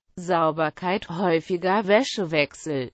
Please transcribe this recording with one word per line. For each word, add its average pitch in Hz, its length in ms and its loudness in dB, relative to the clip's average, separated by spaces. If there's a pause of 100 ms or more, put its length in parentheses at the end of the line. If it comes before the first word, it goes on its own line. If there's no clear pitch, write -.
(160)
Sauberkeit, 170 920 0
häufiger 185 760 0
Wäschewechsel, 160 1080 0